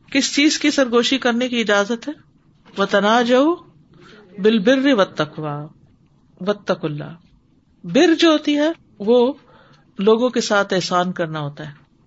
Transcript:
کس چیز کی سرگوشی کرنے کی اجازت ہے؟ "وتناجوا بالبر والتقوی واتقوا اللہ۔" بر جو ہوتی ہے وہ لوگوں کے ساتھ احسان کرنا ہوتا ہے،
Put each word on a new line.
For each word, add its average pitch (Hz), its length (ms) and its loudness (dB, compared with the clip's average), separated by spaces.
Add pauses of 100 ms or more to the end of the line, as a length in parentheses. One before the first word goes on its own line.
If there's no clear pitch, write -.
(120)
کس - 240 -2
چیز 294 240 2
کی 294 120 0
سرگوشی 247 460 0
کرنے 247 320 -2
کی 240 120 -2
اجازت 208 460 -2
ہے؟ 294 60 -8 (640)
"وتناجوا 233 760 2 (880)
بالبر 233 520 4
والتقوی 156 540 -2 (960)
واتقوا 180 480 -4
اللہ۔" 147 240 -10 (680)
بر 269 360 2
جو 330 120 4
ہوتی 302 240 -2
ہے 294 160 0 (280)
وہ 240 340 2 (640)
لوگوں 220 320 2
کے 240 120 -2
ساتھ 202 320 0
احسان 180 380 0
کرنا 160 280 -6
ہوتا 147 280 -10
ہے، 143 60 -20 (340)